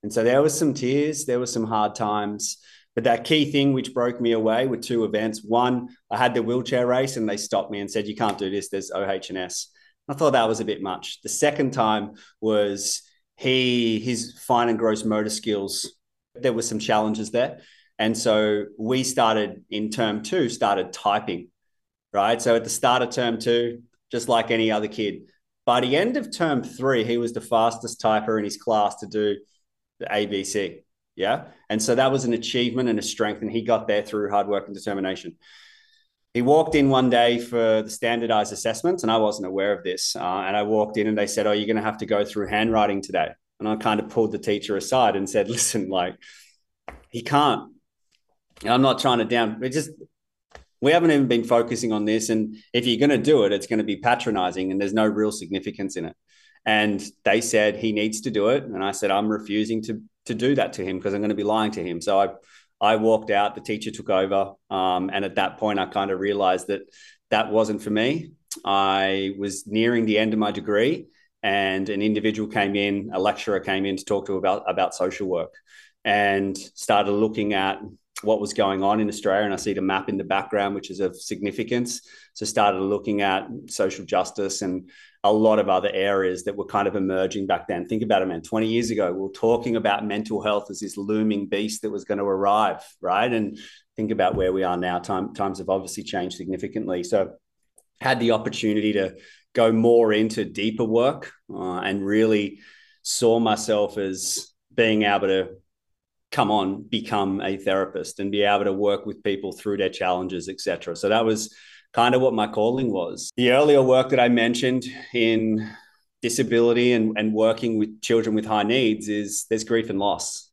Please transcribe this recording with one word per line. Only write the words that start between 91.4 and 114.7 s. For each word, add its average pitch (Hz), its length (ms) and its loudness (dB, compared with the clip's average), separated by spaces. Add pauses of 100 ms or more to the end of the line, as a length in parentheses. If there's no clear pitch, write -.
beast 107 360 -4
that 107 80 -4
was 101 140 -8
gonna 101 200 -2
arrive, 98 600 2 (160)
right? 101 320 0
And 107 260 -2 (380)
think 107 160 -4
about 98 240 2
where 92 160 2
we 95 100 0
are 90 140 0
now. 90 240 -2
Time, 95 340 -6
times 98 240 -4
have 92 100 -10
obviously 95 360 -4
changed 92 320 -6
significantly. 92 640 -6
So 95 320 0 (640)
had 131 200 0
the 117 100 2
opportunity 107 640 0
to 95 240 -2 (380)
go 113 180 6
more 117 400 6
into 110 320 0
deeper 107 400 -2
work, 117 480 0 (200)
uh, 92 260 -6
and 98 260 -4
really 104 560 2 (420)
saw 117 380 2
myself 107 580 0
as 95 540 -6 (200)
being 110 300 4
able 101 240 2
to 95 220 2 (800)
come 110 220 0
on, 98 300 0
become 101 580 -2
a 95 160 -2
therapist 95 640 -2
and 98 100 -2
be 101 120 2
able 101 220 4
to 101 80 2
work 101 320 0
with 104 200 -12
people 98 260 -2
through 101 280 -6
their 95 100 0
challenges, 90 600 -4
et 92 120 -12
cetera. 85 340 -4
So 98 140 -2
that 113 160 4
was 110 280 0 (420)
kind 123 200 4
of 127 60 6
what 127 140 4
my 107 120 0
calling 117 460 0
was. 92 460 -6
The 123 140 6
earlier 143 300 6
work 131 280 4
that 131 100 4
I 120 80 6
mentioned 120 560 2 (300)